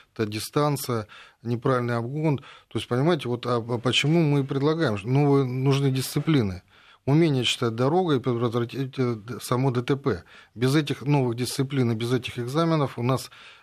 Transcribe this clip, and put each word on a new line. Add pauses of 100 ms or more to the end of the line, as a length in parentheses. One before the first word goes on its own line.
(140)
это
дистанция, (340)
неправильный
обгон. (320)
То
есть,
понимаете,
вот,
а,
а
почему
мы
предлагаем?
Новые
нужны
дисциплины. (440)
Умение
читать
дорогу
и
предотвратить,
э,
д-,
само
Д
Т
П. (320)
Без
этих
новых
дисциплин
и
без
этих
экзаменов
у
нас, (320)